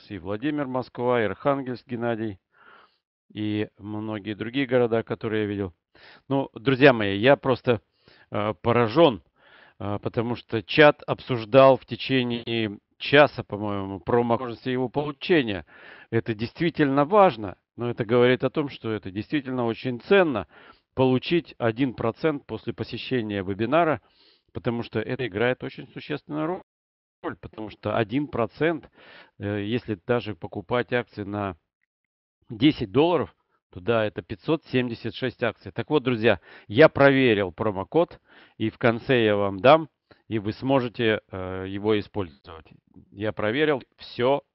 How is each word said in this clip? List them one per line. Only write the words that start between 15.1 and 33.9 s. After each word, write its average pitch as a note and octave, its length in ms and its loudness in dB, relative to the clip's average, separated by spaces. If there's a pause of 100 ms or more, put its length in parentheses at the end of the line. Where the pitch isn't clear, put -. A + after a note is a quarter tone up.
Это A2+ 240 -2
действительно C#3 680 0
важно, C#3+ 520 2 (200)
но A#2+ 140 -6
это A#2+ 140 -4
говорит B2 400 4
о C3 60 0
том, D3 200 -4
что - 200 -10
это G2+ 200 -8
действительно B2+ 560 -4
очень A#2 340 -4
ценно D#3 480 2 (460)
получить C3 640 0
один A#2 360 0
процент C#3+ 520 -4
после A2 280 -10
посещения G#2+ 680 -4
вебинара, A#2+ 600 0 (500)
потому A#2 300 -6
что A2 180 -6
это B2+ 260 -6
играет A2+ 380 -2
очень C3+ 240 -14
существенную D#3 760 -8 (600)
роль, D3+ 180 -10
потому G#2 300 -14
что G#2 260 -4
один A#2 320 -2
процент, C#3+ 640 -4 (480)
э, G#2 260 -4
если A2 420 -4
даже A2 280 -2
покупать A2 580 -6
акции A#2 320 -6
на G2+ 320 -6 (920)
десять A#2 420 0
долларов, C#3+ 420 2 (360)
то F#2 100 -18
да, A2 240 0